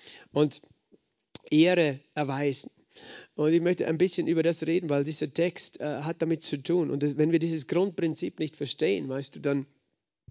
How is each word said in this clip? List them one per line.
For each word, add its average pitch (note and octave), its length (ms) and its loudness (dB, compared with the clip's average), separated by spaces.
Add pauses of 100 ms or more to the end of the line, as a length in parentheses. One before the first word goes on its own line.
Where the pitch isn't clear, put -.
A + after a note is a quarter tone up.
(320)
und D3 300 0 (880)
Ehre D#3+ 500 4 (160)
erweisen. C#3 560 -2 (640)
Und D3+ 180 2
ich E3+ 80 2
möchte E3+ 260 0
ein D#3+ 100 0
bisschen F3+ 300 2
über D#3+ 160 2
das E3 220 0
reden, E3 240 0
weil C#3+ 140 2
dieser D3 300 -4
Text, - 460 -2
äh, C#3+ 220 -6
hat D#3+ 200 -4
damit D#3+ 220 0
zu C#3+ 180 -4
tun. E3 300 0
Und C#3 120 -2
das, C#3+ 140 0
wenn D#3 140 4
wir E3 80 4
dieses E3 280 -4
Grundprinzip E3+ 720 -2
nicht D#3 160 -4
verstehen, D#3 540 -2
weißt C3+ 260 -6
du, D#3 40 -12
dann, C#3 260 0 (640)